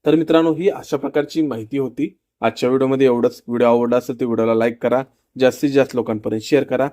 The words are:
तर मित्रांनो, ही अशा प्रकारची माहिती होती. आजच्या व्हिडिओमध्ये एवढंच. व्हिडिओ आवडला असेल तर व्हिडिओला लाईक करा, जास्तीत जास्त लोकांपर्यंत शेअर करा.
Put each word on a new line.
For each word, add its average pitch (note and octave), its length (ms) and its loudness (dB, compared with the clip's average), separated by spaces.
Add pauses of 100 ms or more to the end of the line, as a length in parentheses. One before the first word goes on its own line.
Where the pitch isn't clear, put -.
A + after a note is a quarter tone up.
तर D3+ 80 4
मित्रांनो, D#3+ 400 2
ही F3 140 -2
अशा - 280 -6
प्रकारची D3 460 -4
माहिती A#2+ 360 -6
होती. C3+ 400 -6 (220)
आजच्या A2+ 280 -2
व्हिडिओमध्ये C3 380 2
एवढंच. A#2+ 420 0
व्हिडिओ A#2+ 200 2
आवडला A#2+ 280 2
असेल B2 240 -4
तर C3 40 -2
व्हिडिओला A2+ 300 0
लाईक A#2 280 -2
करा, B2 200 0 (360)
जास्तीत B2+ 320 2
जास्त C3+ 240 2
लोकांपर्यंत A2 480 -4
शेअर C3+ 200 2
करा. C3 300 -2